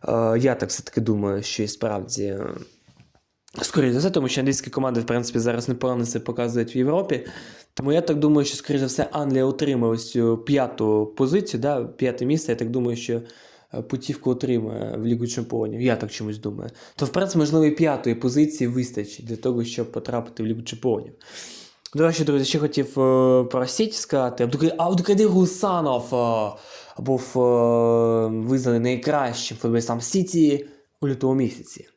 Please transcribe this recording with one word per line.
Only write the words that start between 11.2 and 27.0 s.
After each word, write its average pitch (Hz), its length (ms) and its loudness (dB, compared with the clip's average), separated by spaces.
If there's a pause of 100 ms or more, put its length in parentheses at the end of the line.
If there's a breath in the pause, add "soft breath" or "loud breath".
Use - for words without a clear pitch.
да, 135 240 0
п'яте 123 420 -2
місце. 151 260 0
Я 113 40 0
так 117 140 -4
думаю, 120 260 0
що, 117 240 -4 (540 loud breath)
е, 117 80 -6
путівку - 480 -4
отримає 113 680 -2
в 113 100 -4
Лігу 117 200 0
Чемпіонів. 117 540 -4
Я 123 160 2
так 107 140 -6
чомусь 107 280 -8
думаю. 107 320 -10 (260 loud breath)
То, 143 100 -2
в - 20 -4
принципі, 190 300 0
можливо, 156 260 4
і 151 60 6
п'ятої 143 460 0
позиції 131 520 2
вистачить 120 580 -6
для 113 100 -8
того, 120 280 -2
щоб 117 280 -6
потрапити 117 500 -6
в 110 40 -2
Лігу 113 160 -4
Чемпіонів. 113 500 -4 (840 loud breath)
До 156 120 4
речі, 165 180 2
друзі, 143 200 2
ще 143 140 0
хотів, 143 420 0
е, 131 440 6
про 127 220 -2
Сіті 214 300 -2
сказати. 123 480 0
Абдука-, 147 340 0
Абдукадир 190 500 4
Гусанов, 175 840 2
е, 113 380 0 (500 loud breath)